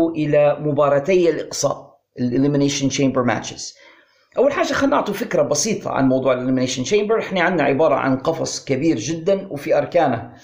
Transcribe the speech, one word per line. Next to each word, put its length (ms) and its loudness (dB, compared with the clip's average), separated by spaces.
إلى 440 2
مباراتي 720 2
الإقصاء، 680 -6
الإليمينيشن 680 0
تشامبر 340 0
ماتشز. 520 -4
أول 140 4
حاجة 200 -2
خلينا 240 0
نعطي 160 -2
فكرة 300 -2
بسيطة 480 -2
عن 180 2
موضوع 240 2
الإليمينيشن 500 -2
تشامبر. 360 2
إحنا 240 -2
عندنا 200 2
عبارة 320 2
عن 240 0
قفص 460 -4
كبير 320 0
جدًا، 540 -2
وفي 280 -2
أركانه 540 0